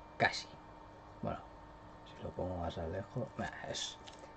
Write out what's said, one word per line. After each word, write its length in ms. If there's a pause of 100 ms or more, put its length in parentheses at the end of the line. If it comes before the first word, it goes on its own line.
(180)
casi. 280 (760)
Bueno, 160 (680)
si 180
lo 80
pongo 280
más 180
a 120
lejos, 380 (120)
nah, 100 (220)
es, 260 (400)